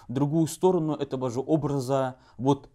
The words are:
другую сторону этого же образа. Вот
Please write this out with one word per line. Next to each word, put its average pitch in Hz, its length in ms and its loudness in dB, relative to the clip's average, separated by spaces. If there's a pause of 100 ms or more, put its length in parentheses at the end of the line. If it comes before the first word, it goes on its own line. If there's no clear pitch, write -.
другую 147 400 0
сторону 175 480 0
этого 131 340 -4
же 117 100 -4
образа. 135 760 0 (240)
Вот 139 360 0